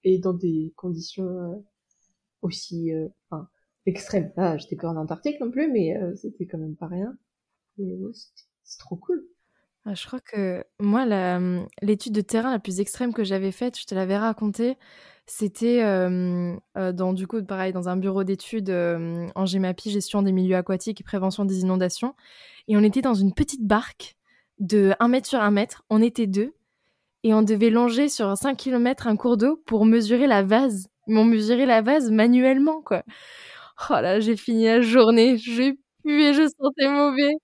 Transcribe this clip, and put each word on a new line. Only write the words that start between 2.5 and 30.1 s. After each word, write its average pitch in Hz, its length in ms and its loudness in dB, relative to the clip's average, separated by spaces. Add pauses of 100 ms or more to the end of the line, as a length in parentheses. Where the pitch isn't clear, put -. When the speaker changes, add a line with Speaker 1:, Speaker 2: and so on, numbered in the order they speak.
Speaker 1:
euh, 156 160 -6 (220)
enfin, 165 180 -12 (380)
extrêmes. 185 500 -4
Là, 175 200 -2
j'étais - 200 -10
pas 165 120 -8
en 165 80 -6
Antarctique 170 440 -6
non 240 100 -6
plus, 285 200 -2
mais, 196 260 0
euh, 190 200 -6
c'était - 300 -12
quand 170 120 -12
même 156 180 -10
pas 170 100 -12
rien. 185 280 -8 (640)
Mais 190 180 -8
ouais, 196 180 -12
c'est, - 160 -20 (340)
c'est - 140 -20
trop - 180 -14
cool. 320 280 -6 (600)
Speaker 2:
Ah, 208 100 -10
je - 120 -14
crois 254 140 -12
que 190 440 -6 (160)
moi, 208 260 0
la, 185 320 0
hum, 180 280 -4 (160)
l'étude 208 300 -2
de 208 80 0
terrain 226 300 -4
la 233 80 -2
plus 190 220 -8
extrême 240 340 -4
que 220 100 -2
j'avais 190 280 -4
faite, 240 260 -8
je - 80 -14
te - 80 -10
l'avais 190 240 -2
racontée, 220 580 -2 (500)
c'était, 226 560 -2
euh, 180 720 -2 (220)
euh, 185 160 -4
dans, 185 200 -2
du 185 140 -4
coup, 226 160 -6
pareil, 190 300 -6
dans 180 160 -6
un 180 80 -4
bureau 190 280 -2
d'études, 196 460 -6
euh, 170 640 -2
en 190 120 -2
gemapi, 185 440 -2
gestion 202 320 -2
des 196 100 2
milieux 185 240 2
aquatiques 190 440 -4
et - 40 -18
prévention 190 400 -4
des 190 160 -2
inondations. 185 540 -2 (520)
Et 214 100 2
on 208 60 6
était 214 200 4
dans 247 120 2
une 196 200 2
petite 269 320 -4
barque - 500 -2 (420)
de 196 420 4
un 233 80 4
mètre 254 200 0
sur 262 120 0
un 208 100 2
mètre. 208 400 -2
On 214 120 4
était 233 240 0
deux. 208 280 -2 (680)
Et 220 100 4
on 220 80 6
devait 220 280 4
longer 240 380 2
sur 202 280 -2
cinq 277 220 -4
kilomètres 254 480 -2
un 214 100 0
cours 240 200 0
d'eau 269 300 0
pour 214 200 2
mesurer 233 400 4